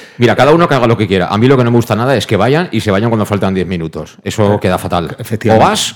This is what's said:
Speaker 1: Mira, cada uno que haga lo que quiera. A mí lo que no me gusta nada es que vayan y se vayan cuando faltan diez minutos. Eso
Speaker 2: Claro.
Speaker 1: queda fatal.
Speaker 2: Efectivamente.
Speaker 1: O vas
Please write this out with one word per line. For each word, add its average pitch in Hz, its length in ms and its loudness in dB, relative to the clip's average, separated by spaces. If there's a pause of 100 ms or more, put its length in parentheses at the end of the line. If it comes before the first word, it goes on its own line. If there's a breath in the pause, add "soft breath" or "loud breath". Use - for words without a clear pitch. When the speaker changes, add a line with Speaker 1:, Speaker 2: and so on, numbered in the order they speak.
(180 loud breath)
Speaker 1:
Mira, 117 180 2
cada 131 180 4
uno 170 140 2
que 143 80 0
haga 120 120 2
lo 113 100 2
que 101 100 -2
quiera. 92 200 0
A 101 100 -2
mí 120 100 4
lo 135 100 4
que 123 60 2
no 117 80 0
me 120 60 4
gusta 117 180 0
nada 127 200 0
es 101 120 -2
que 110 100 -2
vayan 139 340 0
y 110 100 -2
se 107 100 -2
vayan 104 180 0
cuando 107 160 0
faltan 95 280 -2
diez 92 120 -2
minutos. 80 580 -8
Eso 104 200 -4
Speaker 2:
Claro. 101 160 2
Speaker 1:
queda 92 180 0
fatal. 87 400 -4
Speaker 2:
Efectivamente. 113 480 0
Speaker 1:
O - 40 4
vas - 260 -4